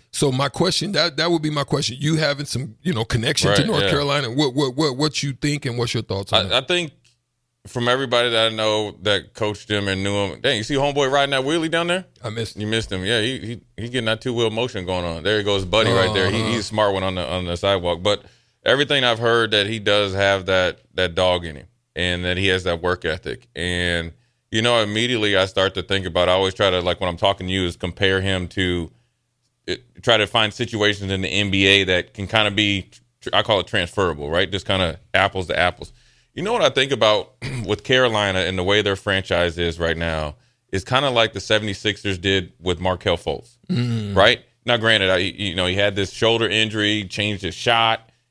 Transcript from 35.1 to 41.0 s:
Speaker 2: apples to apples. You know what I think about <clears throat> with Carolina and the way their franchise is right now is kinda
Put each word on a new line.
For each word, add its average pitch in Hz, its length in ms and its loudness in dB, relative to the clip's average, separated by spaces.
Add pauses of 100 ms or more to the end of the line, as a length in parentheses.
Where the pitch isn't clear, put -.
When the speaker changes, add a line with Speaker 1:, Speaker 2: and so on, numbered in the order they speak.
Speaker 2:
apples 92 340 0
to - 100 -2
apples. 90 340 -2 (420)
You - 80 -8
know 208 100 -2
what 233 100 0
I 147 80 4
think 135 220 0
about 107 400 2 (180)
<clears throat> 120 160 -6
with 101 160 -2
Carolina 110 580 2
and 92 160 -2
the 92 60 -2
way 101 200 2
their 98 140 0
franchise 90 640 0
is 85 220 -2
right 82 160 0
now 80 400 -4 (340)
is 92 140 -4
kinda 135 260 0